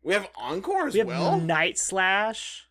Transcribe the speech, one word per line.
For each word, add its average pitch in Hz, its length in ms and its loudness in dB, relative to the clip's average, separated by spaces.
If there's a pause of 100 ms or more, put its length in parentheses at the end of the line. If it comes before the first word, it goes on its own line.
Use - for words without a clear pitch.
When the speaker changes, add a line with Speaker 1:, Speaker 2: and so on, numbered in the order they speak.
Speaker 1:
We 175 120 2
have 202 220 0
Encore 196 500 -2
as 277 80 -2
Speaker 2:
We 208 60 4
have 196 80 2
Speaker 1:
well. 175 320 2
Speaker 2:
Night 165 380 0
Slash. 190 920 0